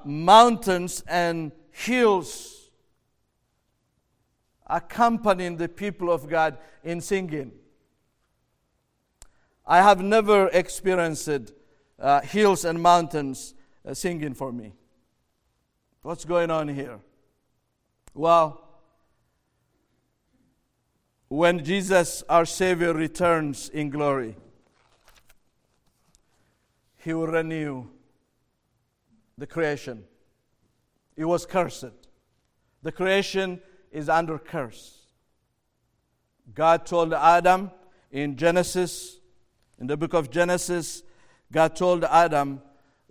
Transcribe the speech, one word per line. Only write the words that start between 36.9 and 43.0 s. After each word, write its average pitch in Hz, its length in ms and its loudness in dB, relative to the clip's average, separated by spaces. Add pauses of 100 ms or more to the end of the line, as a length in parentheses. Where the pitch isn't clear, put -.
Adam 180 580 4 (400)
in 143 260 -6
Genesis, 170 840 0 (600)
in 123 80 -10
the 143 100 -4
book 160 180 -4
of 151 160 -2
Genesis, 175 720 -2 (480)
God 160 240 2
told 180 300 0
Adam, 143 580 2 (480)